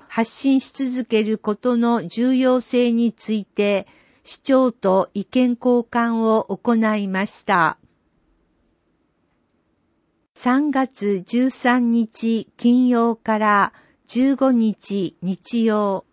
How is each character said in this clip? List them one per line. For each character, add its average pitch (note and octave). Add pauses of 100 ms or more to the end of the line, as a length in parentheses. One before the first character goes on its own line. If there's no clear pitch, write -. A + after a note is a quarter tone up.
発 A3+
信 C4+
し -
続 B3+
け A3
る G#3+
こ G#3
と B3
の A#3
重 B3
要 B3+
性 A#3+
に A#3
つ -
い G#3
て、 G3+ (360)
市 -
長 C4
と F#3+
意 G3+
見 B3
交 A#3+
換 A#3
を A3
行 A3+ (200)
い G3+
ま F#3+
し -
た。 F3 (2500)
三 C4+
月 G#3
十 B3
三 B3
日 A3+
金 B3
曜 A#3
か A3
ら G#3 (340)
十 C4
五 C4
日 G3+
日 G#3
曜 G#3